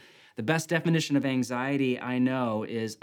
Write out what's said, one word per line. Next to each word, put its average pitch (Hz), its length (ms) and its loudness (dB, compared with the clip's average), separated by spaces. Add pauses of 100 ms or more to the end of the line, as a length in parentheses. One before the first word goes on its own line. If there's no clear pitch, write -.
(360)
The 117 60 -8
best 156 280 0
definition 165 460 2
of 139 120 2
anxiety 127 720 0
I 127 180 -4
know 123 460 0
is 113 400 -6